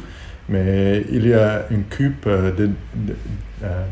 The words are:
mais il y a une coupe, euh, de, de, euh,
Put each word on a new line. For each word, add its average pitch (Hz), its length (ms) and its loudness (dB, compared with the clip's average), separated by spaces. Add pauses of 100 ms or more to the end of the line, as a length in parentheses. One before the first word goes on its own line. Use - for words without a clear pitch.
(500)
mais 98 640 2
il 117 160 2
y 120 60 6
a 107 360 4
une 104 140 0
coupe, 139 420 -2
euh, 95 280 2
de, 104 160 2 (260)
de, 110 200 -4 (480)
euh, 90 280 -4